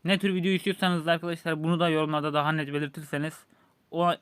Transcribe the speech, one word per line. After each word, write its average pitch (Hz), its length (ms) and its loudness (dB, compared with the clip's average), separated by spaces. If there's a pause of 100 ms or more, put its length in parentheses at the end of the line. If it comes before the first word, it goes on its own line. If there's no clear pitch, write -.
Ne 180 160 2
tür 196 140 0
video 185 180 2
istiyorsanız 180 540 0
da 170 60 2
arkadaşlar 165 520 -2
bunu 165 160 2
da 170 100 4
yorumlarda 151 440 0
daha 147 180 2
net 147 220 -2
belirtirseniz 147 720 -6 (460)
o 170 300 2